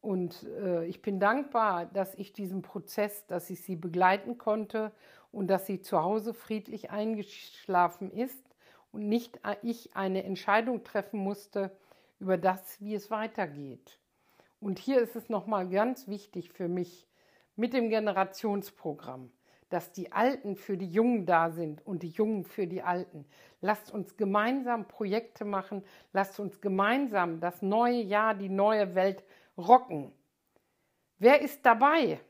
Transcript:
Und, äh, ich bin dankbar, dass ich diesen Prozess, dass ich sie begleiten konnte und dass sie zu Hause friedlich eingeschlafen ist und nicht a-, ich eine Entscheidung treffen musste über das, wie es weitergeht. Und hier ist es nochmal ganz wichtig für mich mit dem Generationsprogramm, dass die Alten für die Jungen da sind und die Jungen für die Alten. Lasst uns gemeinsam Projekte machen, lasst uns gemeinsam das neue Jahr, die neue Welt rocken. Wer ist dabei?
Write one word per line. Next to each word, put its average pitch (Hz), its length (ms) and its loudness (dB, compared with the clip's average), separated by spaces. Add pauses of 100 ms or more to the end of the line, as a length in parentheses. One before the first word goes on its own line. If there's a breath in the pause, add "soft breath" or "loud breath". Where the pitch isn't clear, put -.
Und, 185 420 -4
äh, 175 420 -4
ich 175 160 -10
bin 196 180 -2
dankbar, 214 640 2
dass 190 300 -4
ich 196 180 -14
diesen 190 280 -6
Prozess, 208 640 -6
dass 175 240 -8
ich 180 140 -10
sie 185 120 -6
begleiten 185 600 2
konnte 214 540 -2 (400 loud breath)
und 202 160 -4
dass 190 180 2
sie 190 160 -6
zu 175 220 0
Hause 214 300 -2
friedlich - 580 -10
eingeschlafen 190 1200 -2
ist 254 320 -6 (480 soft breath)
und 208 160 -6
nicht 233 380 -2
a-, 208 180 -2
ich 233 320 -8
eine 190 280 0
Entscheidung 214 600 0
treffen 202 360 -4
musste 196 520 -4 (480 soft breath)
über 185 180 0
das, 185 420 -2
wie 208 140 -8
es 202 180 -6
weitergeht. 160 880 -8 (600 soft breath)
Und 196 200 -4
hier 269 220 2
ist 233 140 -4
es 226 120 -12
nochmal 202 400 -2
ganz 214 400 0
wichtig 190 440 -10
für 175 160 -6
mich 175 400 -4 (480 soft breath)
mit 233 180 -2
dem 233 160 2
Generationsprogramm, 190 1400 -4 (380 soft breath)
dass 175 220 -4
die - 200 -10
Alten 233 440 0
für 196 220 -6
die 185 120 -6
Jungen 220 360 2
da 165 240 4
sind 156 360 -6
und 185 180 -6
die 170 60 -8
Jungen 214 360 -2
für 196 220 -4
die 180 160 -6
Alten. 180 420 -4 (340 soft breath)
Lasst 208 320 -4
uns 202 260 -8
gemeinsam 226 720 0
Projekte 220 560 -4
machen, 196 400 -4 (300 loud breath)
lasst 196 260 -2
uns 202 220 -8
gemeinsam 196 800 2
das 170 240 -4
neue 233 380 2
Jahr, 208 340 2
die 196 140 -6
neue 196 460 4
Welt 190 280 2 (340 soft breath)
rocken. 180 540 4 (1040)
Wer 269 240 8
ist - 240 -2
dabei? 240 540 6 (100)